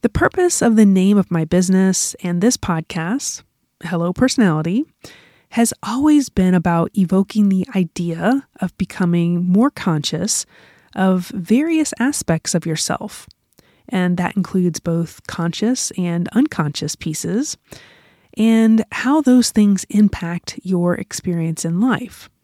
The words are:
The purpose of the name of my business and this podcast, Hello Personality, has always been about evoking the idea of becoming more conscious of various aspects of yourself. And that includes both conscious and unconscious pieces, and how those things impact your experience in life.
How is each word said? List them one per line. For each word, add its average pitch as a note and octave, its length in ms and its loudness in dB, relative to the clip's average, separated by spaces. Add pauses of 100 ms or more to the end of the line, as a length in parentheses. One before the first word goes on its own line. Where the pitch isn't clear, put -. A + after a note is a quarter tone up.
The - 80 0
purpose - 540 0
of A#3 120 2
the G#3+ 120 6
name G3 320 4
of F#3 100 -2
my E3 160 -2
business F#3 760 0
and F3 180 -2
this A#3+ 160 2
podcast, E3+ 880 -6 (400)
Hello E3+ 280 -2
Personality, G3 760 0 (680)
has A#3 300 0
always C#4 460 2
been F#3 260 2
about E3+ 440 0
evoking G3 500 2
the F#3+ 260 2
idea F3+ 720 -2 (140)
of - 180 -6
becoming F3 680 0
more G#3 260 2
conscious D#3+ 760 -4 (480)
of F#3+ 360 0
various C#4+ 680 0
aspects A3+ 540 -2
of E3 120 -2
yourself. - 640 -6 (580)
And F3+ 300 0
that F3+ 180 -4
includes F3+ 460 -2
both E3+ 440 -4
conscious G#3 720 -4
and F3 360 -2
unconscious D#3+ 640 -2
pieces, F3 580 -6 (800)
and A3+ 560 4
how C#4+ 300 0
those B3+ 300 4
things G3+ 380 2
impact F#3+ 760 0
your F3 320 0
experience E3 680 -4
in E3+ 160 -2
life. A#3+ 500 -2 (140)